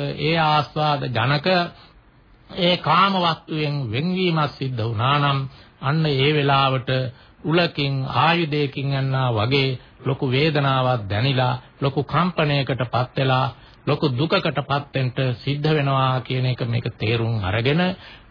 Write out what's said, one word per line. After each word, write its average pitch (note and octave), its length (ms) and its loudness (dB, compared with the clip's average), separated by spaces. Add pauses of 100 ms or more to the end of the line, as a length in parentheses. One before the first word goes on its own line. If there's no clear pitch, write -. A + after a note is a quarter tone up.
(200)
ඒ D#3 200 0
ආස්වාද D3+ 640 0
ජනක C3+ 440 0 (1080)
ඒ F3 200 2
කාම F3 380 4
වස්තුවෙන් D#3+ 600 -2 (120)
වෙන්වීමක් E3 640 0
සිද්ධ C3 300 -4
වුණා A#2 360 0
නම් C#3+ 220 2 (400)
අන්න D#3 260 0
ඒ C#3+ 260 2
වෙලාවට C3+ 580 2 (520)
උලකින් D#3 520 0 (220)
ආයුධයකින් D3 760 0
යන්නා C3+ 400 0
වගේ A#2+ 480 0 (200)
ලොකු C3 280 -2
වේදනාවක් C3 760 2
දැනිලා B2+ 500 0 (220)
ලොකු D3 280 -2
කම්පනයකටපත් C#3+ 1080 0
වෙලා C3 340 0 (340)
ලොකු C#3+ 280 0
දුකකටපත් C#3+ 800 -2
වෙන්න C3 220 -2 (220)
සිද්ධ C#3+ 360 -2
වෙනවා C3+ 520 2
කියන B2+ 240 -2
එක B2+ 180 -2
මේක A#2+ 300 -2
තේරුම් A2+ 480 0
අරගෙන A#2 400 0 (500)